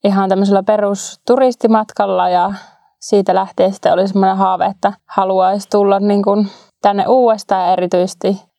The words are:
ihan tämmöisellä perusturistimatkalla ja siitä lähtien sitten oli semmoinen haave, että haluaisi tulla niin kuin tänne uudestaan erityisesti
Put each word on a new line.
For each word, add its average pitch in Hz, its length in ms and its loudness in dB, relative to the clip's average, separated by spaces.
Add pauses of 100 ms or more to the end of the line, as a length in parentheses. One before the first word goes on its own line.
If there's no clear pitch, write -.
ihan 196 240 0
tämmöisellä 196 340 2
perusturistimatkalla 214 1700 0
ja 180 240 0 (480)
siitä 190 340 0
lähtien 190 380 0
sitten 180 200 -2
oli 185 160 0
semmoinen 190 280 0
haave, 190 300 0
että 196 260 -4 (140)
haluaisi 190 640 -2
tulla 196 300 2
niin 202 220 0
kuin 202 260 0 (340)
tänne 202 240 0
uudestaan 208 680 0
erityisesti 185 640 -2 (220)